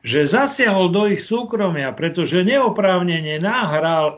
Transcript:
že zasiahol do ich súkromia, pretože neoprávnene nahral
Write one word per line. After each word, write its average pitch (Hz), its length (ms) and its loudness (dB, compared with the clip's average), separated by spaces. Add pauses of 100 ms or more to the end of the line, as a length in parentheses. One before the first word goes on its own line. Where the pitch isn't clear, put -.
že 139 240 0
zasiahol 208 640 2
do 208 160 2
ich 196 160 -2
súkromia, 202 720 -2
pretože 165 480 0
neoprávnene 180 960 0
nahral 165 760 0